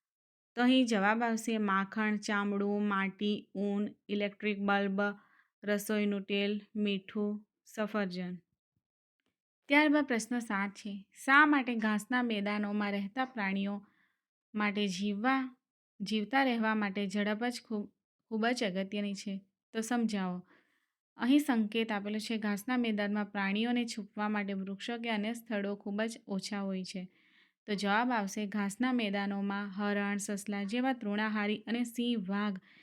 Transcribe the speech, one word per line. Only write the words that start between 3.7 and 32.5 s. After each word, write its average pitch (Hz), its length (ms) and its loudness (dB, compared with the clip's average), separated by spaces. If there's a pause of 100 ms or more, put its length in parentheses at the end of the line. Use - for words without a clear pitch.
ઇલેક્ટ્રિક 202 500 -2
બલ્બ, 202 420 2 (640)
રસોઈનું 202 580 0
તેલ, 202 380 0 (160)
મીઠું, 208 720 -2 (200)
સફરજન. 190 720 -4 (1300)
ત્યારબાદ 294 360 6
પ્રશ્ન 240 340 -2
સાત 208 320 -2
છે, 202 360 -12 (180)
શા 277 220 8
માટે 262 280 4
ઘાસના 214 480 0
મેદાનોમાં 208 720 0
રહેતા 202 320 -2
પ્રાણીઓ 202 640 -4 (680)
માટે 208 340 0
જીવવા, 208 680 -2 (440)
જીવતા 214 440 0
રહેવા 226 300 2
માટે 202 320 0
ઝડપ 208 420 0
જ 240 140 -6
ખૂબ, 208 260 -6 (400)
ખૂબ 220 180 0
જ 247 180 0
અગત્યની 196 500 -2
છે? 196 260 -8 (320)
તો 226 80 -4
સમજાવો. 208 640 0 (720)
અહીં 277 240 6
સંકેત 226 520 2
આપેલો 208 260 -2
છે, 220 200 -4
ઘાસના 208 380 -2
મેદાનમાં 208 500 0
પ્રાણીઓને 208 580 0
છુપવા 208 440 -6
માટે 202 240 -2
વૃક્ષો 196 460 -6
કે 233 120 -4
અન્ય 214 220 0
સ્થળો 202 420 -2
ખૂબ 202 280 -4
જ 226 260 -4
ઓછા 202 320 -4
હોય 190 240 -4
છે. 185 240 -10 (580)
તો 214 80 -2
જવાબ 208 380 2
આવશે, 214 340 -2
ઘાસના 208 460 -2
મેદાનોમાં 202 760 -2
હરણ, 202 460 0
સસલા 202 480 -4
જેવા 247 280 0
તૃણાહારી 214 720 -2
અને 233 180 0
સિંહ, 233 440 -2
વાઘ, 202 320 -2 (220)